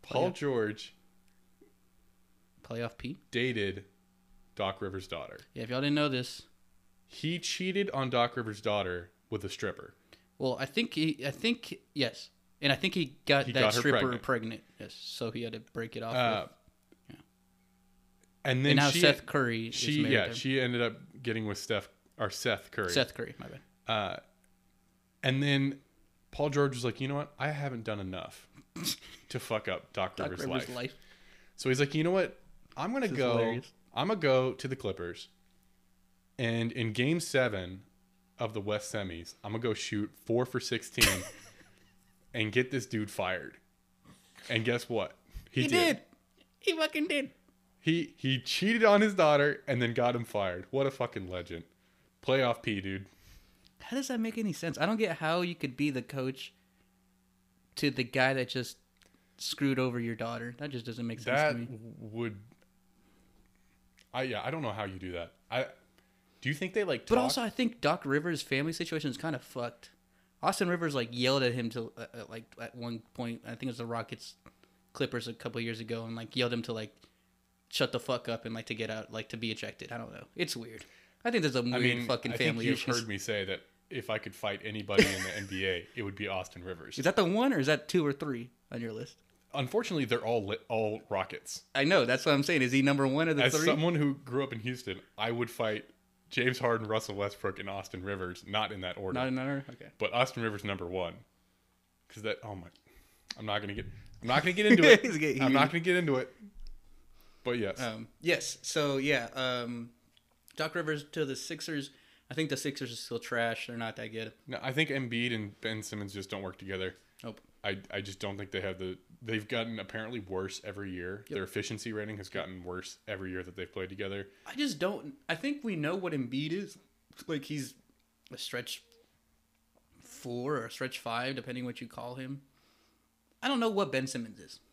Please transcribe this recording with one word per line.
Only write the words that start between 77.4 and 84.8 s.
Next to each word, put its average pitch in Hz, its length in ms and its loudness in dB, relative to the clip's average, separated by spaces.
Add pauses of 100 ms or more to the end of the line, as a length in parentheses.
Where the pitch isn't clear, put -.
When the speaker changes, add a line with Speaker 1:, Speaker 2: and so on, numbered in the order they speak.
Speaker 2:
shut 131 220 0
the 127 60 -2
fuck 123 300 -4
up 113 160 -4
and, 113 100 -6
like, 113 120 -10
to 117 80 -4
get 110 160 -4
out, 110 220 -8
like, 110 180 -8
to 120 60 -8
be 110 140 -2
ejected. - 400 -8
I 117 80 -8
don't 117 140 -10
know. - 120 -14 (120)
It's 175 200 -2
weird. 113 280 -12 (400)
I 240 60 2
think 220 120 2
there's 135 140 2
a 123 40 6
Speaker 1:
I - 20 0
Speaker 2:
weird 123 200 2
Speaker 1:
mean, 120 240 4
Speaker 2:
fucking 117 280 0
Speaker 1:
I - 20 -4
Speaker 2:
family 135 300 2
Speaker 1:
think 135 120 2
you've - 100 -4
Speaker 2:
issues. 120 120 2
Speaker 1:
heard 113 80 -8
me 101 100 -2
say 101 280 -2
that 95 160 -4 (280)
if 117 200 -6
I 110 80 0
could - 160 -8
fight 98 300 -4
anybody 101 420 4